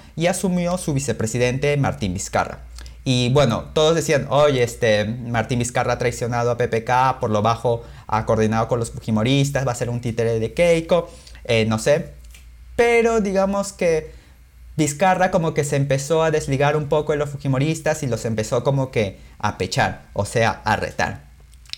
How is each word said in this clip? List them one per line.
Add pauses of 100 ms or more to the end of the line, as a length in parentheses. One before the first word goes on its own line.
(180)
y
asumió
su
vicepresidente
Martín
Vizcarra. (420)
Y
bueno,
todos
decían,
"Oye,
este,
Martín
Vizcarra
ha
traicionado
a
P
P
K,
por
lo
bajo (240)
ha
coordinado
con
los
fujimoristas,
va
a
ser
un
títere
de
Keiko", (360)
eh,
no
sé. (680)
Pero
digamos
que (640)
Vizcarra
como
que
se
empezó
a
desligar
un
poco
de
los
fujimoristas
y
los
empezó
como
que (180)
a
pechar,
o
sea,
a
retar. (480)